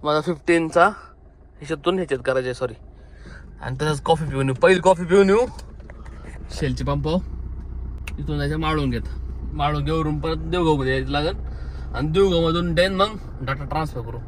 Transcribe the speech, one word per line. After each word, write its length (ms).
माझा 180
फिफ्टीनचा 640
ह्याच्यातून 1080
ह्याच्यात 300
करायचं 220
आहे, 60
सॉरी. 200
आणि 220
तसंच 200
कॉफी 220
पिऊन 240
येऊ, 60
पहिली 260
कॉफी 240
पिऊन 260
येऊ 160
शेलचे 260
पंप. 240
इथून 200
जायचं 180
माळुंग्यात, 520
माळुंग्यावरून 680
परत 160
देवगावमध्ये 560
यायचं 180
लागेल 240
आणि 140
देवगावमधून 680
डेन 220
मग 200
डेटा 240
ट्रान्सफर 360
करू. 280